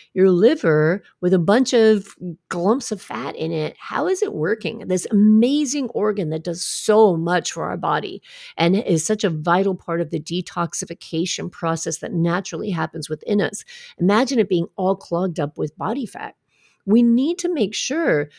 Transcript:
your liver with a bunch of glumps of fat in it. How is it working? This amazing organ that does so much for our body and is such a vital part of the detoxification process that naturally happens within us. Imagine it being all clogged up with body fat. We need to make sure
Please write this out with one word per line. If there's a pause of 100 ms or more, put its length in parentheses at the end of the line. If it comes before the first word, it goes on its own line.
(140)
your
liver (160)
with
a
bunch
of (320)
glumps
of
fat
in
it.
How
is
it
working?
This
amazing
organ
that
does
so
much
for
our
body (340)
and
is
such
a
vital
part
of
the
detoxification
process
that
naturally
happens
within
us. (320)
Imagine
it
being (100)
all
clogged
up
with
body
fat. (500)
We
need
to
make
sure